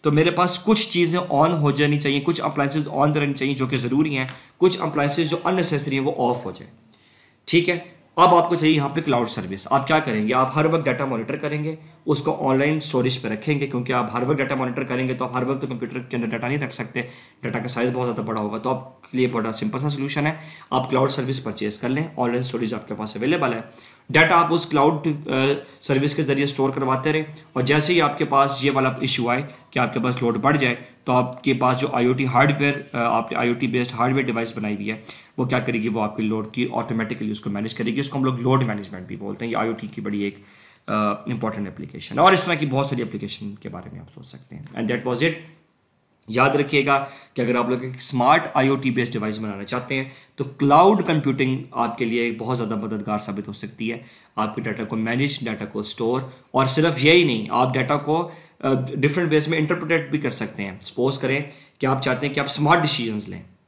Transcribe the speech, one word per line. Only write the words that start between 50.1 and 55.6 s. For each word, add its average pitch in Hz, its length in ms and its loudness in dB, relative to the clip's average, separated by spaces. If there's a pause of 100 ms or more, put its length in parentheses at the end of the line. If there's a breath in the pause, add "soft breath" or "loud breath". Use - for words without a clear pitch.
तो 139 60 -4
क्लाउड 170 580 6
कंप्यूटिंग 135 600 0 (100)
आपके 117 300 -2
लिए 117 260 0
बहुत 117 260 -4
ज़्यादा 110 200 -4
मददगार 107 420 -4
साबित 104 300 -6
हो 104 40 -10
सकती 107 360 -8
है, 117 160 -8 (340 loud breath)
आपके 110 240 -4
डेटा 110 220 -6
को 110 120 -6
मैनेज, 120 480 -2
डेटा 110 200 -6